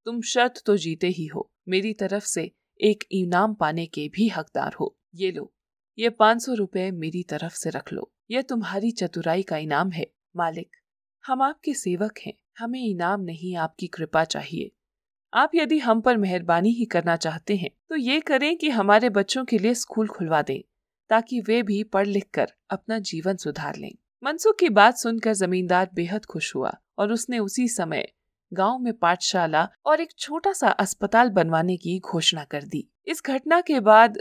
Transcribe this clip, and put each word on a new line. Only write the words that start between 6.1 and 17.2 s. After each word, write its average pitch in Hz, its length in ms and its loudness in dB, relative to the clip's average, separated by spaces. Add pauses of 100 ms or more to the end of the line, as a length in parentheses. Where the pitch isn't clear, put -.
पाँच 226 320 4
सौ 254 120 -4
रुपए 196 380 -2
मेरी 165 320 -6
तरफ 160 280 -8
से - 180 -8
रख - 220 -8
लो, - 180 -8 (200)
यह 247 140 -2
तुम्हारी 208 480 -4
चतुराई 175 500 -2
का 170 160 -6
इनाम 156 320 -2
है। 165 160 -6 (300)
मालिक, 170 400 -6 (480)
हम 262 180 -2
आपके 285 320 -2
सेवक 190 440 -4
हैं, - 140 -14 (260)
हमें 240 220 -8
इनाम 196 420 -2
नहीं 175 360 -8
आपकी 160 300 -6
कृपा 160 380 0
चाहिए। 156 440 -8 (640)
आप 277 220 2
यदि 311 240 2
हम 233 220 2
पर 247 160 4
मेहरबानी 180 540 2
ही 233 160 0
करना 170 300 0
चाहते 165 400 -4